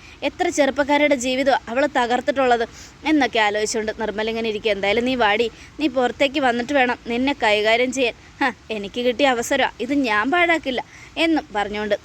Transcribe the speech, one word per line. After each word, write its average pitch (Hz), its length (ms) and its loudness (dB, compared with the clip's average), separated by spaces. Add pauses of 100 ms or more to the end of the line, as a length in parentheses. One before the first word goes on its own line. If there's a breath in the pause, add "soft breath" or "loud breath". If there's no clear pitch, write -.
(240 loud breath)
എത്ര 311 260 -2
ചെറുപ്പക്കാരുടെ 285 680 2
ജീവിതം 254 440 0 (100)
അവൾ 254 160 0
തകർത്തിട്ടുള്ളത്" 247 840 0 (380 loud breath)
എന്നൊക്കെ 269 340 2
ആലോചിച്ചുകൊണ്ട് 214 520 0 (100)
നിർമ്മൽ 214 280 -4
ഇങ്ങനെ 226 200 -4
ഇരിക്കുക. 214 220 -2
"എന്തായാലും 202 340 0
നീ 262 100 0
വാടി, 220 360 2 (280 loud breath)
നീ 302 80 -2
പുറത്തേക്ക് 262 520 0
വന്നിട്ട് 240 340 0
വേണം 247 240 2 (100)
നിന്നെ 254 360 -2
കൈകാര്യം 220 480 2
ചെയ്യാൻ. 240 220 -2 (280 loud breath)
ഹ, 262 100 2 (200)
എനിക്ക് 202 300 -6
കിട്ടിയ 247 260 2
അവസരമാ, 254 420 0 (100)
ഇത് 247 140 -4
ഞാൻ 240 380 0
പാഴാക്കില്ല" 330 540 0 (320 loud breath)
എന്നും 311 380 0
പറഞ്ഞുകൊണ്ട് 208 500 -2